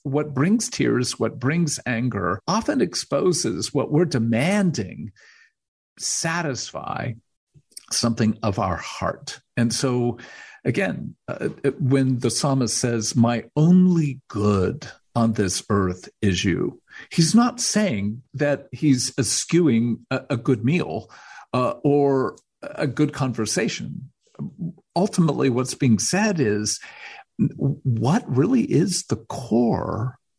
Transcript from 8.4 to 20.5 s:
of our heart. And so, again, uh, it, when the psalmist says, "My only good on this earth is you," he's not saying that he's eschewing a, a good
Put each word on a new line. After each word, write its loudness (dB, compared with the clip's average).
of -2
our 0
heart. -8
And 2
so, -2
again, -2
uh, -6
it, -2
when 2
the 0
psalmist 0
says, -2
"My 4
only 4
good 0
on 2
this -2
earth 0
is 2
you," 0
he's 4
not 4
saying -2
that 0
he's 2
eschewing 2
a, -2
a 2
good 0